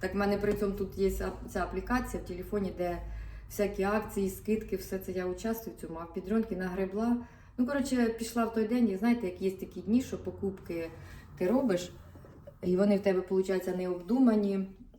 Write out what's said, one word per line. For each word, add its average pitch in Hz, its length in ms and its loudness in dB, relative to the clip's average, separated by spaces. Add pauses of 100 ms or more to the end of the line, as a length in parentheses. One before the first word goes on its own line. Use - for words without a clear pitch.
Так 190 140 -4
в - 20 0
мене 202 220 2
при 208 140 2
цьому 202 200 0
тут 190 260 -4
є 196 100 4
ап-, 190 400 -4
ця 180 140 -2
аплікація 190 600 -2
в - 40 -10
телефоні, 185 520 -2
де... 175 240 -2 (460)
Всякі 196 340 0
акції, 202 480 0
скидки, 214 460 -2
все 190 220 -4
це 190 140 -8
я 185 140 -2
участвую 185 500 -4
в - 40 -16
цьому, 165 200 -8
а 170 40 -8
в 170 100 -14
Підрьонки 196 420 0
нагребла. 190 600 0 (420)
Ну, 247 80 4
коротше, 254 420 2
пішла 226 360 0
в 220 100 -2
той 214 140 2
день, 240 200 4
і 190 80 2
знаєте, 233 300 2
як 180 160 -4
є 190 80 2
такі 190 300 -8
дні, 220 220 4
що - 160 -6
покупки 180 720 -6 (480)
ти 185 100 2
робиш, 226 440 2 (720)
і 180 140 4
вони 202 200 6
в 190 60 2
тебе, 185 180 4
получаються, 190 560 0
необдумані, 196 920 4 (300)